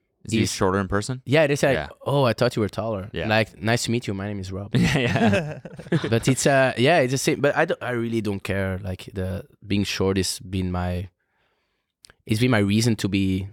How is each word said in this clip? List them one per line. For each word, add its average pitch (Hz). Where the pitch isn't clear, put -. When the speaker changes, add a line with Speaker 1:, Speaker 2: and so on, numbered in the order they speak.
Speaker 1:
Is 98
he 113
Speaker 2:
is 113
Speaker 1:
shorter 95
in 95
person? 104
Speaker 2:
Yeah, 147
they 143
say, 139
Speaker 1:
Yeah. 76
Speaker 2:
"Oh, 139
I 113
thought 123
you 113
were 98
taller." 104
Speaker 1:
Yeah. 78
Speaker 2:
Like, 107
"Nice 113
to -
meet 120
you. 104
My 98
name 104
is 92
Rob." 98
Speaker 1:
<laughs> -
Yeah, 160
yeah. 156
Speaker 2:
<laughs> 151
But 117
it's, 131
uh, 135
yeah, 147
it's 127
the 135
same. 135
But 139
I 156
don't, 175
I 117
really 117
don't 101
care. 95
Like, 95
the 92
being 101
short 95
has 92
been 92
my, 90
it's 107
been 127
my 110
reason 110
to 101
be 95